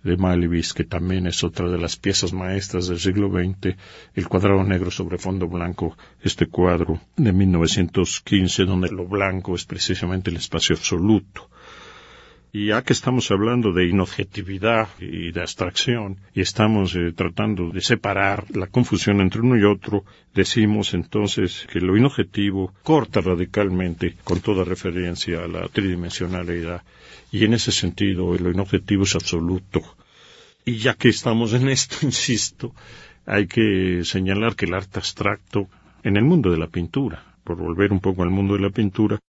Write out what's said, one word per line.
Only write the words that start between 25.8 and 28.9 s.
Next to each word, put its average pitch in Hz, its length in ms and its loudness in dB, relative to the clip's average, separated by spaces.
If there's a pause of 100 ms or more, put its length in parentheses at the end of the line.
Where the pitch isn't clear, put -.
y 107 120 -4
en 110 120 0
ese 110 160 -4
sentido 90 680 -4
lo 90 140 -2
inobjetivo 95 500 -2